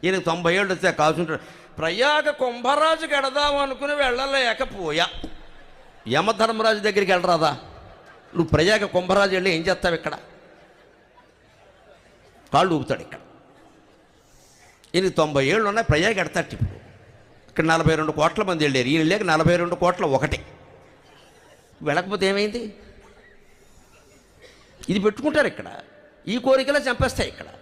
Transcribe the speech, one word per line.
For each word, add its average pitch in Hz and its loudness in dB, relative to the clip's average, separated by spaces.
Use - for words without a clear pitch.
ఈయనకు 185 4
తొంభై 170 2
ఏళ్ళు 196 2
వస్తే 180 2
కాల్చుంటాడు. 156 2
"ప్రయాగ 262 2
కుంభరాజుకి 285 0
ఎడదాం 285 0
అనుకుని 277 -2
వెళ్ళలేకపోయా." 240 0
యమధర్మరాజు 220 2
దగ్గరికి 202 0
వెళ్ళరాదా? 165 2
నువ్వు 160 -2
ప్రయాగ 196 4
కుంభరాజు 185 2
వెళ్ళి 185 0
ఏం 160 -2
చేస్తావు 180 0
ఇక్కడ? 160 -8
కాళ్ళు 170 2
ఊపుతాడు - -4
ఇక్కడ. - -18
ఈయనకి 180 0
తొంభై 147 0
ఏళ్ళు 208 2
ఉన్నాయి, 220 -2
ప్రయాగ 190 2
ఎడతాడు - -4
ఇప్పుడు. - -4
ఇక్కడ - -4
నలభై 160 2
రెండు 156 -2
కోట్ల 160 0
మంది 175 -2
వెళ్ళారు, 131 0
ఈయన 160 2
లేక 190 2
నలభై 165 2
రెండు 175 -2
కోట్ల 175 0
ఒకటే. 135 -2
వెళ్ళకపోతే 180 -2
ఏమైంది? 208 -2
ఇది 196 0
పెట్టుకుంటారు 240 0
ఇక్కడ, - -10
ఈ 226 -4
కోరికలే 262 2
చంపేస్తాయి 254 -2
ఇక్కడ. - -16